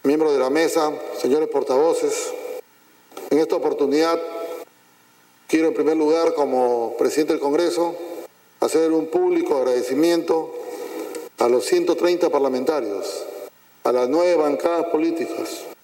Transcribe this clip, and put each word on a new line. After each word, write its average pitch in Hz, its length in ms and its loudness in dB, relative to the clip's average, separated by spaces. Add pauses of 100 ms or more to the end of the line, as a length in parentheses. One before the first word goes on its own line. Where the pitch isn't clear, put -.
miembros 151 300 2
de 135 80 2
la 131 100 0
mesa, 156 420 2 (280)
señores 147 280 2
portavoces, 139 840 0 (960)
en 143 80 4
esta 156 160 2
oportunidad 156 680 0 (1300)
quiero 160 220 2
en 143 60 0
primer 151 220 2
lugar, 160 380 2
como 123 640 0
presidente 147 360 2
del 139 60 -2
Congreso, 165 560 0 (640)
hacer 160 320 2
un 160 160 2
público 175 520 0
agradecimiento 156 1000 0 (800)
a 120 100 2
los 123 160 4
ciento 170 320 2
treinta 170 340 2
parlamentarios, 127 960 -2 (600)
a 117 60 0
las 123 180 2
nueve 170 280 2
bancadas 156 500 0
políticas - 760 -2 (200)